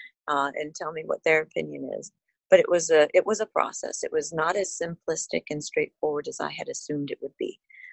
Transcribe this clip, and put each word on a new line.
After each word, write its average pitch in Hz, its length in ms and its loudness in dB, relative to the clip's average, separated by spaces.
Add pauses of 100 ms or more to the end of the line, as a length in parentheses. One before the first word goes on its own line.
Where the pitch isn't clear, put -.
(280)
uh, 143 280 2
and 151 200 -6
tell 160 160 -6
me 160 140 -8
what - 180 -4
their 156 180 4
opinion 151 560 -6
is. - 140 -12 (380)
But 185 100 10
it - 100 4
was 170 200 2
a, 151 240 8
it 180 120 6
was 214 140 0
a 220 60 -4
process. - 580 -4
It - 80 -6
was 156 220 -2
not 165 240 0
as 190 240 -4
simplistic 165 680 -4
and 151 140 -6
straightforward 147 640 -2
as - 140 -6
I 147 100 -6
had 151 160 -10
assumed 143 440 -6
it - 100 -8
would - 180 -10
be. - 200 -6 (340)